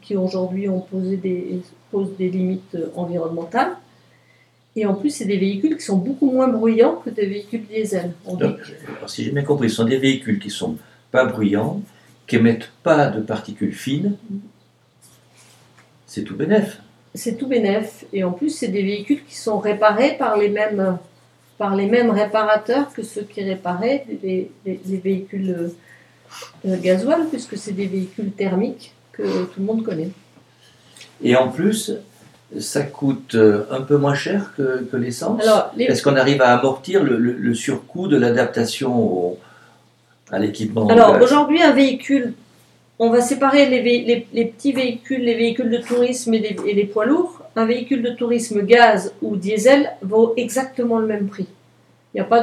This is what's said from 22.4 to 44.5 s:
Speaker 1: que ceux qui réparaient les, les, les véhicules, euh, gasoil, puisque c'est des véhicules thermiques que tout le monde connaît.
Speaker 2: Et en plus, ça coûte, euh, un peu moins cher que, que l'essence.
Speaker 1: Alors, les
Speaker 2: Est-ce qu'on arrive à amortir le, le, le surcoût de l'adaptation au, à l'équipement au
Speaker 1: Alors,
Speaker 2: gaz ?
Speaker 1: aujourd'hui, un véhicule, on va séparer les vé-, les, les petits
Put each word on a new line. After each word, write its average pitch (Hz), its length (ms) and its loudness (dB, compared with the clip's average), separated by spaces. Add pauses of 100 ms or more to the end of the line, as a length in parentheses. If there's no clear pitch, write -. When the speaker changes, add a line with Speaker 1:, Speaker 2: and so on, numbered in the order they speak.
Speaker 1:
que 233 100 -10
ceux 214 200 -10
qui 208 200 -12
réparaient 190 640 -4 (160)
les, 185 260 -4 (160)
les, 185 220 -8
les 190 120 -4
véhicules, 185 760 -4 (920)
euh, 190 120 -2
gasoil, 202 540 0
puisque 226 260 -8
c'est 202 160 -10
des 196 140 -4
véhicules 190 440 -6
thermiques 190 640 -4 (160)
que 190 360 -4
tout - 120 -14
le 196 80 -4
monde 220 160 -2
connaît. 180 280 -6 (1120)
Speaker 2:
Et 120 140 4
en 127 140 4
plus, 190 460 -2 (640)
ça - 240 -4
coûte, 135 520 -4
euh, 107 360 6
un 131 120 -4
peu 143 160 2
moins 143 160 2
cher 196 420 -4
que, 127 280 -2
que 127 120 -6
l'essence. 156 460 -4
Speaker 1:
Alors, 214 340 4
les 233 80 0
Speaker 2:
Est-ce - 180 0
qu'on 139 140 2
arrive 135 240 4
à 123 160 6
amortir 135 480 0
le, 123 140 2
le, 123 140 2
le 120 220 -2
surcoût 160 540 -6
de 147 80 4
l'adaptation 120 800 0
au, 90 420 0 (920)
à 95 80 -2
l'équipement 110 480 -2
au 214 40 6
Speaker 1:
Alors, - 220 10
Speaker 2:
gaz ? 240 120 8
Speaker 1:
aujourd'hui, 294 380 6
un 294 100 8
véhicule, 262 600 2 (680)
on 226 120 4
va 240 100 4
séparer 269 480 4
les 247 140 2
vé-, 240 240 2
les, 240 260 0
les 233 140 0
petits 277 260 -2